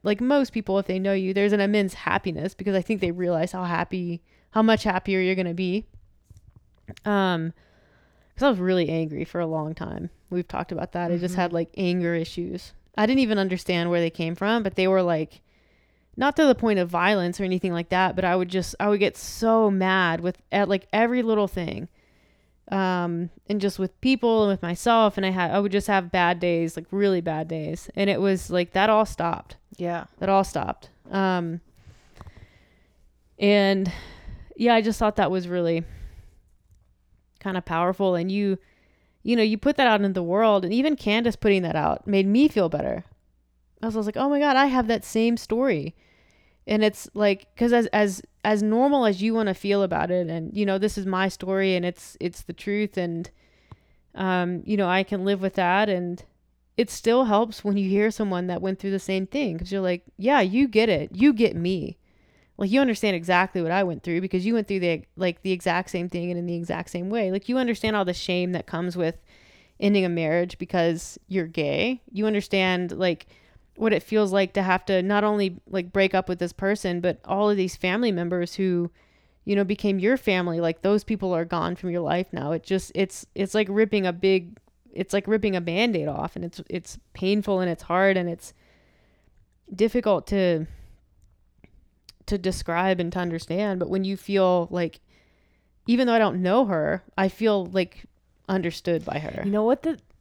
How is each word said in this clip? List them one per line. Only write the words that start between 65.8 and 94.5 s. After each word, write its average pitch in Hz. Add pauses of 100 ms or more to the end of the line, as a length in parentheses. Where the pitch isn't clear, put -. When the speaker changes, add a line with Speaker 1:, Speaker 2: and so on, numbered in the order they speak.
Speaker 1:
same 180
thing 175
and 175
in 175
the 175
exact 170
same 175
way. 202
Like, 196
you 247
understand 226
all 196
the 180
shame 180
that -
comes 175
with 165 (640)
ending 202
a 180
marriage 170
because 170
you're 185
gay. 165 (100)
You 208
understand, 185
like, 180 (500)
what 214
it -
feels 208
like 190
to 202
have 185
to 185
not 208
only, 202 (120)
like, 185
break 190
up 185
with 175
this 175
person, 196
but 180
all 202
of 208
these 185
family 208
members 175
who, 175 (560)
you 196
know, 202
became 196
your 233
family, 175
like, 165
those 202
people 196
are 165
gone 170
from 185
your 175
life 170
now." 147
It 165
just, -
it's, - (100)
it's 190
like 214
ripping 208
a 180
big, 185 (340)
it's -
like 196
ripping 202
a 170
Band-Aid 170
off, -
and 175
it's, 170
it's - (160)
painful, 196
and 180
it's -
hard, 190
and 175
it's - (1200)
difficult 214
to, 175 (1600)
to 208
describe 180
and 170
to 185
understand. 180
But 175
when 190
you 196
feel 180